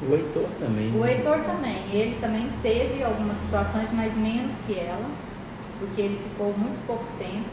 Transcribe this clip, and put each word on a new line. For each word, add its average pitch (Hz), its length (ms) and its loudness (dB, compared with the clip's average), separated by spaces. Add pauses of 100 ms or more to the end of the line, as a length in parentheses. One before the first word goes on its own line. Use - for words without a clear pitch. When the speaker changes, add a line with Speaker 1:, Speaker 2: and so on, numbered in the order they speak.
Speaker 1:
O 139 60 8
Heitor - 340 2 (100)
também, 110 380 2
Speaker 2:
O 226 80 4
Speaker 1:
né? 247 80 6
Speaker 2:
Heitor 302 320 4
também, 247 480 -2
ele 226 280 2
também 226 300 0 (100)
teve 247 440 2
algumas 208 320 0
situações, 214 560 0
mas 226 240 0
menos 226 380 2 (120)
que 202 120 0
ela, 180 300 -4 (680)
porque 202 220 -4
ele 202 180 2 (120)
ficou 202 280 0
muito - 300 -2
pouco 226 160 -2 (160)
tempo. 190 320 -4